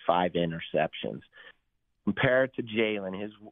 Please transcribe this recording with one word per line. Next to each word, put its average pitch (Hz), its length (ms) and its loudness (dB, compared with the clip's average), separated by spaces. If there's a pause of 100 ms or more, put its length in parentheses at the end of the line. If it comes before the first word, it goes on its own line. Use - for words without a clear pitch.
five 87 280 2
interceptions. 82 880 -2 (840)
Compared 127 520 2
to - 80 -6
Jalen, 107 560 -2
his, 104 120 -10 (200)